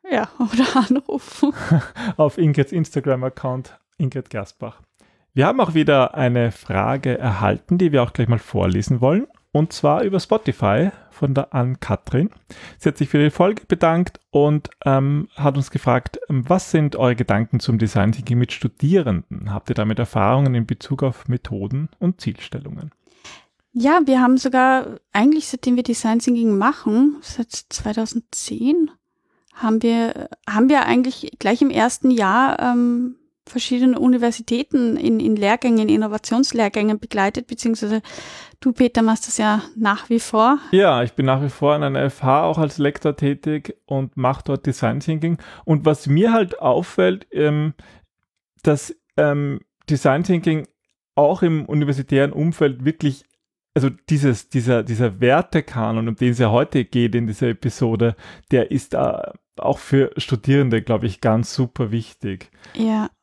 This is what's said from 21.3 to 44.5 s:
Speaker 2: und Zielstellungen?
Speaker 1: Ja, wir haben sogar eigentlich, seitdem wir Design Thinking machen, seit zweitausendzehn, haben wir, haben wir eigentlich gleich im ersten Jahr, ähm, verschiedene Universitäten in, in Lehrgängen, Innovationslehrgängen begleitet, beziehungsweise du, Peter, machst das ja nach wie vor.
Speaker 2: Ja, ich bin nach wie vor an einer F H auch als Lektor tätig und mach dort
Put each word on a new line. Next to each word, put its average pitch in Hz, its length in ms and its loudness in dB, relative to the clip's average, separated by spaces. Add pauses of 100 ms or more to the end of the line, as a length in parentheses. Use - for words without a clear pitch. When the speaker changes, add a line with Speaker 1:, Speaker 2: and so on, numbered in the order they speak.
Speaker 2:
und 180 200 -2
Zielstellungen? - 680 -10 (840)
Speaker 1:
Ja, 277 320 2
wir 262 160 4
haben 254 180 4
sogar 254 600 0 (140)
eigentlich, 294 360 4
seitdem 247 280 -2
wir 247 80 -2
Design 233 340 0
Thinking 233 400 2
machen, 254 640 2
seit - 280 -10 (540)
zweitausendzehn, 240 840 -2 (640)
haben 220 300 0
wir, 233 460 0 (180)
haben 220 200 2
wir 285 160 4
eigentlich 247 540 -2
gleich 220 240 0
im 277 80 4
ersten 247 400 0
Jahr, 233 500 2
ähm, 240 540 0 (320)
verschiedene 247 540 0
Universitäten 240 960 0
in, 226 240 2
in 220 160 0
Lehrgängen, 214 540 2
Innovationslehrgängen 214 1080 0
begleitet, 208 480 -4
beziehungsweise 220 540 -4 (580)
du, 254 140 0
Peter, 240 300 2
machst 220 260 0
das - 80 -6
ja 214 260 0 (140)
nach 214 320 -2
wie 233 100 2
vor. 226 400 2 (120)
Speaker 2:
Ja, 180 320 4
ich 120 100 -4
bin 165 140 -2
nach 135 160 2
wie 143 80 -4
vor 143 240 0
an 151 80 -2
einer 135 200 -2
F 135 200 -4
H 139 240 2
auch 160 100 0
als 151 220 -2
Lektor 143 380 -2
tätig 147 680 -4
und 135 320 -6
mach 127 240 -2
dort - 240 -6